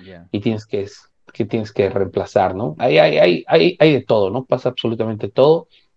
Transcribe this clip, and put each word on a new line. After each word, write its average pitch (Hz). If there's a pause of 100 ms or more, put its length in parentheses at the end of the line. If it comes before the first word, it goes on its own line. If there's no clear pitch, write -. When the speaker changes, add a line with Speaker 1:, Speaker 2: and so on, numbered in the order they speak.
Speaker 1:
Ya. 87
Speaker 2:
y 104
tienes 107
que, 98 (460)
que 117
tienes 110
que 98
reemplazar, 95
¿no? 127
Hay, 143
hay, 156
hay, 170
hay, 165
hay 156
de 123
todo, 104
¿no? 127
Pasa 127
absolutamente 110
todo 156 (280)